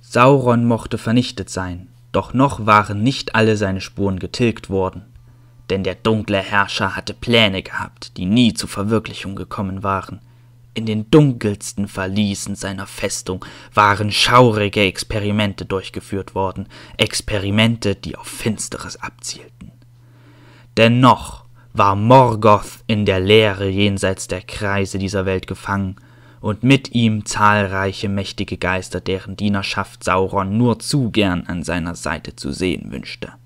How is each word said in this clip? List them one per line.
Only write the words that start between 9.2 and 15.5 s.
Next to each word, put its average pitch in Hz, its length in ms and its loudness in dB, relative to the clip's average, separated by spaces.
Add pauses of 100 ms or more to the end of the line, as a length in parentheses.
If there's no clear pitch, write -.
gekommen 95 480 -8
waren. 98 360 -4 (560)
In 113 100 -6
den 107 260 -4
dunkelsten 113 760 2
Verließen 98 680 -2
seiner 98 320 -10
Festung - 580 -8 (280)
waren 104 380 4
schaurige 107 680 4
Experimente 104 840 -2